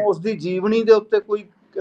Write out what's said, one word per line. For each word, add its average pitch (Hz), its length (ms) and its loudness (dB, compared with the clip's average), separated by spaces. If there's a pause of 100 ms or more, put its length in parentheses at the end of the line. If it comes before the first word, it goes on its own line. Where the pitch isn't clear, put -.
ਉਸ 185 140 0
ਦੀ 202 180 -6
ਜੀਵਨੀ 185 460 -2
ਦੇ 220 100 6
ਉੱਤੇ 214 260 2
ਕੋਈ, 208 260 -6 (360)